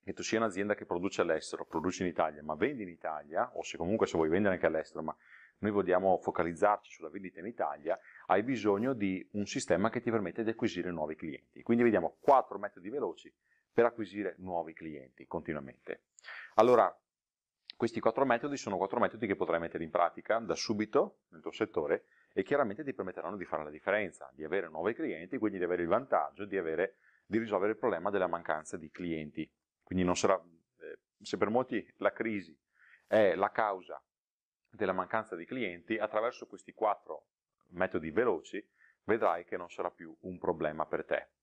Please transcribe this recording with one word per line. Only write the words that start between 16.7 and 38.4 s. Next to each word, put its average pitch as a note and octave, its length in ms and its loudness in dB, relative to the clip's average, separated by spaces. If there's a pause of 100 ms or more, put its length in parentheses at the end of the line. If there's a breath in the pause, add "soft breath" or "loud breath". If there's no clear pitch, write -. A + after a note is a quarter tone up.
questi A#2 240 -2
quattro A#2+ 260 2
metodi C3+ 320 0
sono G2+ 200 -4
quattro G2 220 0
metodi A2 280 0
che F#2+ 80 2
potrai E2+ 240 0
mettere E2 240 -6
in D#2+ 80 -8
pratica F2 480 0
da F2+ 160 -2
subito G#2+ 760 -2
nel D#2+ 120 -20
tuo E2 100 -8
settore E2 540 -2 (280 soft breath)
e G2 100 0
chiaramente C#3 400 0
ti C3+ 100 -6
permetteranno F#2 420 -8
di F2 100 -8
fare D#2 180 -4
la D2+ 80 -8
differenza, E2 640 -2
di C#2+ 100 -12
avere E2 260 -2
nuovi E2+ 240 -2
clienti, A2+ 440 -6
quindi G#2 200 0
di F2+ 60 0
avere F2 180 0
il E2+ 60 0
vantaggio F#2+ 580 0
di G2 120 -4
avere, E2+ 400 -2 (280 soft breath)
di G#2+ 140 0
risolvere G#2 320 0
il A2 80 -2
problema F2+ 320 -2
della F#2 160 2
mancanza E2+ 500 -4
di D#2 140 -12
clienti. D#2 600 -6 (300)
Quindi F#2 240 0
non F2 100 4
sarà, G2 200 4
eh, E2 640 -12 (200)
se G2+ 180 -6
per G2+ 120 2
molti A#2+ 340 0 (140)
la G2 140 2
crisi G2+ 440 -6 (520 soft breath)
è G2+ 280 6
la G2 160 2
causa F#2+ 480 -2 (720)
della G2+ 240 -2
mancanza F#2 420 -2
di E2+ 100 -10
clienti, A2 520 -4
attraverso A2 480 -2
questi - 280 -20
quattro G2 560 -4 (400)
metodi F2 420 -2
veloci G2 520 0 (400 soft breath)